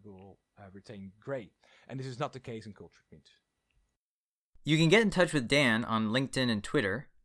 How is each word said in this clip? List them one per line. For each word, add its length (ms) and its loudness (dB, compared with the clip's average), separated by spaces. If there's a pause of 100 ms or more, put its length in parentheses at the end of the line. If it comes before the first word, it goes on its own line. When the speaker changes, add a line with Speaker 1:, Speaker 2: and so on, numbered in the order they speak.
Speaker 1:
will, 360 -20 (180)
uh, 60 -20 (100)
retain 460 -16
gray. 320 -10 (360)
And 120 -10
this 80 -8
is 120 -12
not 140 -6
the 60 -14
case 260 -14
in 80 -16
cultured 380 -20
meat. 180 -20 (1300)
Speaker 2:
You 140 2
can 120 6
get 140 6
in 80 2
touch 220 2
with 140 0
Dan 380 4
on 240 0
LinkedIn 400 0
and 140 -2
Twitter. 460 -2 (160)